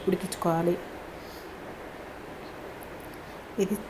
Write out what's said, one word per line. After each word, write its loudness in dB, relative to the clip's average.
ఉడికించుకోవాలి. 6
ఇది 4